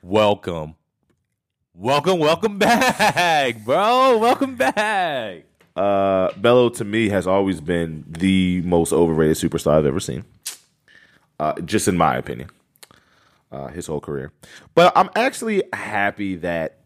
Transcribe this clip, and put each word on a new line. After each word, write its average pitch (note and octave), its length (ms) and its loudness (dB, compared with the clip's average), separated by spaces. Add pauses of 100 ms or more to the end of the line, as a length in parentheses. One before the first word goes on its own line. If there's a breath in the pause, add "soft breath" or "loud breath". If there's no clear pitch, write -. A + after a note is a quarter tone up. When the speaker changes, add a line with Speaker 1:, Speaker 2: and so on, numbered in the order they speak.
Speaker 1:
Welcome. F2+ 720 0 (1000)
Welcome. C#3 440 0
Welcome E3 400 0
back, F3 1040 2
bro. A3+ 540 2
Welcome C4 380 0
back. F3+ 880 -4 (320)
Speaker 2:
Uh, G2 540 2 (120)
Melo, A#2+ 280 6
to - 140 -8
me, G#2+ 260 0
has F#2 180 -2
always F#2+ 320 0
been D#2+ 480 -4
the F2+ 540 0
most E2+ 300 2
overrated D#2+ 440 4
superstar E2 420 0
I've D2+ 80 2
ever C#2+ 140 -2
seen. C2+ 240 -10 (1120 soft breath)
Uh, D2+ 220 -2
just F#2 260 -2
in F#2 100 0
my D2+ 200 2
opinion. B1+ 340 -10 (1000 soft breath)
Uh, C#2 160 -12
his D#2+ 180 -12
whole D2+ 140 -4
career. C#2 320 -10 (420 loud breath)
But E3+ 220 6
I'm F#3 180 4
actually A3+ 480 -2 (100)
happy G2+ 640 -4
that E2 500 -6